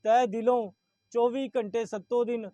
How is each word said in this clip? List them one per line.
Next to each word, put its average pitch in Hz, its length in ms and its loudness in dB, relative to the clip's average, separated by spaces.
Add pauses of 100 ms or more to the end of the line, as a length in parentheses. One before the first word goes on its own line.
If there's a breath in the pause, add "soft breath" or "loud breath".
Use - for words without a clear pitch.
ਤਹਿ 240 220 4
ਦਿਲੋਂ 226 440 0 (420)
ਚੌਵੀ 247 360 0
ਘੰਟੇ 220 360 -4
ਸੱਤੋਂ 226 400 -2
ਦਿਨ 220 300 -4